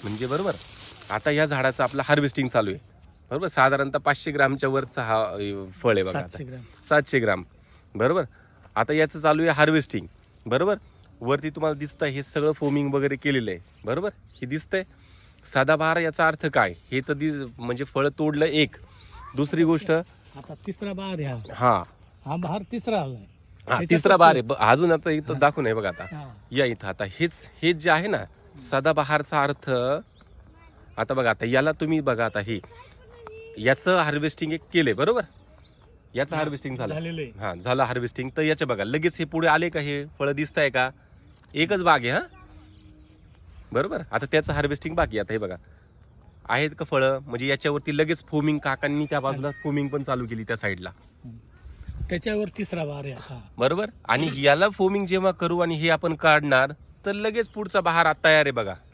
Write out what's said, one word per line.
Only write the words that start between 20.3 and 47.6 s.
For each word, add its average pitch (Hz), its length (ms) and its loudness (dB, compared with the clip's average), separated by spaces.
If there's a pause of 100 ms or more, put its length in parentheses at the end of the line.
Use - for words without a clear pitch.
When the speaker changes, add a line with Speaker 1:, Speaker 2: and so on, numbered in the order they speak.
Speaker 2:
तिसरा 202 260 -8
बहार 190 260 -8
आहे 147 40 -4
हा. 135 120 -6 (180)
Speaker 1:
हां. 117 300 4 (460)
Speaker 2:
हा 147 60 -4
बहार 175 260 -4 (100)
तिसरा 220 300 -2
आलाय. 127 220 -10 (460)
Speaker 1:
हां, 123 80 2
Speaker 2:
त्याच्यातच 160 120 -4
Speaker 1:
तिसरा 180 280 6
बहार 165 140 10
आहे. 127 100 4
Speaker 2:
तो 113 60 -6
Speaker 1:
ब-, 135 120 -2
अजून 147 320 6
आता 160 180 0
इथं 151 200 -2
Speaker 2:
हां. 143 100 -4
Speaker 1:
दाखवून 143 260 2
आहे 110 100 2
बघा 104 120 -2
आता. 90 160 -6
Speaker 2:
हां. 85 520 -12
Speaker 1:
या 135 100 4
इथं 110 220 -4
आता 95 200 -6
हेच, 165 240 -2 (300)
हेच 170 140 2
जे 160 140 -2
आहे 165 180 4
ना 190 100 0 (400)
सदाबहारचा 147 840 0
अर्थ, 139 260 -4 (1300)
आता 113 160 -4
बघा, 127 160 2
आता 113 160 0
याला 131 260 2
तुम्ही 156 280 0
बघा, 123 260 0
आता 110 140 -2
हे 104 200 -4 (1000)
याचं 139 380 2
हार्वेस्टिंग 156 580 -2
एक 165 80 -8 (120)
केलंय, 147 200 2
बरोबर? 190 280 2 (920)
याचं 143 200 -2
Speaker 2:
हां, 156 80 0
Speaker 1:
हार्वेस्टिंग 143 320 -6
झालं. 123 180 -6
Speaker 2:
झालेलं 165 280 -6
आहे. 131 180 -10
Speaker 1:
हां, 95 200 -6
झालं 127 240 2
हार्वेस्टिंग. 123 540 -4
तर 160 40 0
याचं 156 260 0
बघा, 107 160 0
लगेच 156 360 -2
हे 165 60 -2
पुढे 165 220 -2
आले 160 220 2
का, 160 100 -4
हे 143 260 -6 (140)
फळं 143 120 0
दिसतंय 143 380 0
का? 127 200 2 (640)
एकच 175 280 0
बाग 165 180 4
आहे, 120 120 -2
हां, 185 100 0 (1500)
बरोबर? 156 300 -2 (100)
आता 113 140 -2
त्याचं 151 280 0
हार्वेस्टिंग 147 420 -2
बाकी 131 220 0
आहे. - 20 0
आता 104 140 -4
हे 110 60 -2
बघा, 92 160 -6 (960)
आहेत 139 200 0 (100)
का 160 60 -4
फळं? 135 360 2
म्हणजे 139 260 -6
याच्यावरती 147 500 -2